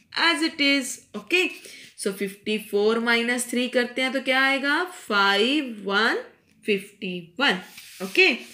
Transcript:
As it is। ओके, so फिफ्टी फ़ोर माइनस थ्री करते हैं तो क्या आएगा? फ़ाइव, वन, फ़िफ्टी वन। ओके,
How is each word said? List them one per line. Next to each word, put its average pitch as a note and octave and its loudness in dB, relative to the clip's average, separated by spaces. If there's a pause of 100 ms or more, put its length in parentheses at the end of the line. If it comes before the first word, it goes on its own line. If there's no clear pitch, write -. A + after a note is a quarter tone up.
(120)
As D#4+ 2
it D#4+ -2
is। C#4 2 (200)
ओके, F4 0 (560)
so G3+ -2
फिफ्टी G3+ -6
फ़ोर G#3+ 0
माइनस A#3 0
थ्री B3 0
करते A#3+ 0
हैं C4 -2
तो C4+ -2
क्या C4 2
आएगा? C#4 0
फ़ाइव, A3 0
वन, A3 2 (420)
फ़िफ्टी F#3 -4
वन। A#3 2 (420)
ओके, E4+ 4 (260)